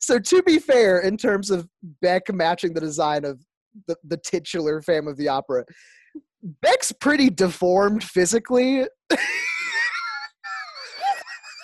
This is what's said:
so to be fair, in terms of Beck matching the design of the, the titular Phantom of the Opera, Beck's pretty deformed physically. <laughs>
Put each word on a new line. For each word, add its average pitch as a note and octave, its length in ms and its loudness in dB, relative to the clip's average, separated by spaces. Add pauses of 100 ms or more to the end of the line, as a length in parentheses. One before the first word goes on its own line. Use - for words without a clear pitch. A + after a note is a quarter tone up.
so - 200 0
to F4+ 240 2
be E4 160 4
fair, A3+ 400 4
in F#3+ 180 0
terms G3+ 340 -2
of F3 160 -2 (340)
Beck F3+ 320 0
matching F3 400 0
the E3 60 -4
design D3+ 460 -2
of C#3 180 -8 (440)
the, E3+ 160 -4
the E3 140 -8
titular D#3 640 -4
Phantom D#3 260 0
of C#3+ 100 -8
the C#3+ 100 -4
Opera, C3+ 380 -2 (960)
Beck's G#4+ 300 2
pretty C#4 380 2
deformed F#3+ 760 2
physically. B3 800 2 (240)
<laughs> G#5+ 2500 -6 (140)